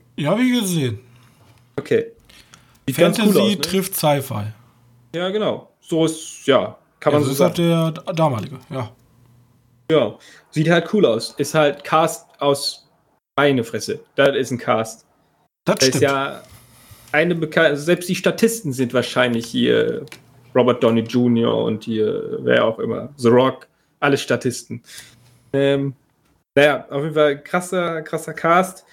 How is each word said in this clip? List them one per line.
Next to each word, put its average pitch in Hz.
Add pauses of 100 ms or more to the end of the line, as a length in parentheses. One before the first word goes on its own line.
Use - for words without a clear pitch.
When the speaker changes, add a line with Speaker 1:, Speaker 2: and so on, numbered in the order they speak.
(160)
Speaker 1:
Ja, 139
hab 208
ich 254 (100)
gesehen. 151 (800)
Speaker 2:
Okay. - (760)
Sieht 135
ganz 170
Speaker 1:
Fantasy 202
Speaker 2:
cool -
aus, -
ne? -
Speaker 1:
trifft 190
Sci-Fi. 127 (680)
Speaker 2:
Ja, 175
genau. 190
So 160
ist, -
ja, 120 (220)
kann 151
man 147
Speaker 1:
Ja, 123
Speaker 2:
so 135
Speaker 1:
so 156
ist 175
auch -
Speaker 2:
sagen. 170
Speaker 1:
der -
d-, 190
damalige, 147 (120)
ja. 127 (1000)
Speaker 2:
Ja, 131 (320)
sieht 156
halt 170
cool 202
aus. 117
Ist -
halt 147
Cast 160 (120)
aus, - (500)
meine 139
Fresse. - (140)
Das 139
ist 120
ein 117
Cast. 113 (640)
Speaker 1:
Das 202
Speaker 2:
Da 131
ist 131
Speaker 1:
stimmt. -
Speaker 2:
ja 139 (720)
eine 160
beka-, 156
selbst 170
die 185
Statisten 196
sind 123
wahrscheinlich 120
hier 120 (480)
Robert 123
Downey 117
Junior 117
und 110
hier, 110
wer 123
auch 113
immer, 117
The 120
Rock, 127 (320)
alle 143
Statisten. 120 (720)
Ähm, 139 (600)
naja, 143
auf 139
jeden 156
Fall 147
krasser, 175
krasser 165
Cast. 175